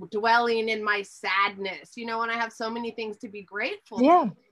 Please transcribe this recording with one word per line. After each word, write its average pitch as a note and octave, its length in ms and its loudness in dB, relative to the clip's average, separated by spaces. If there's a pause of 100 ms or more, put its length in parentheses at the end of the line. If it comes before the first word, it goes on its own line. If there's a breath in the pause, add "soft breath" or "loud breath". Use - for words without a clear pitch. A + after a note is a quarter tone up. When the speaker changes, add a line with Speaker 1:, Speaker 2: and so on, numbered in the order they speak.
(120)
Speaker 1:
dwelling A3+ 580 2
in A3 140 -2
my G#3 200 0
sadness, G3 920 -4
you A#3 120 -10
know, A3+ 120 -4
when A3+ 120 -2
I A3+ 60 -2
have A3+ 140 -2
so A3+ 200 -6
many A#3 200 -6
things A3 260 -8
to A#3+ 120 -14
be G3+ 140 -16
grateful A#3+ 600 -4
Speaker 2:
Yeah. D#4 260 6
Speaker 1:
for. D#3 60 -14 (160)